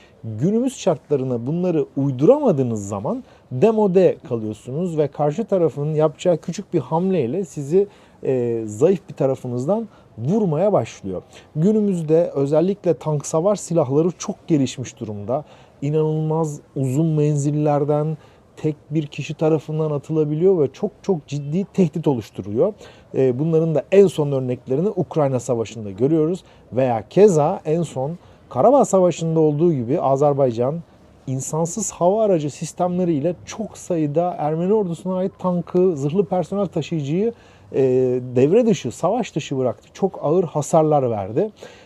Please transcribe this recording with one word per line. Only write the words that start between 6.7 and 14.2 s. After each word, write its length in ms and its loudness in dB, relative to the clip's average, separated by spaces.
bir 60 2
hamleyle 680 -2
sizi, 420 0
e, 420 0
zayıf 440 0
bir 40 -16
tarafınızdan 720 -2
vurmaya 560 0
başlıyor. 480 -4
Günümüzde 800 2
özellikle 580 0
tank 320 -4
savar 300 0
silahları 560 0
çok 360 -10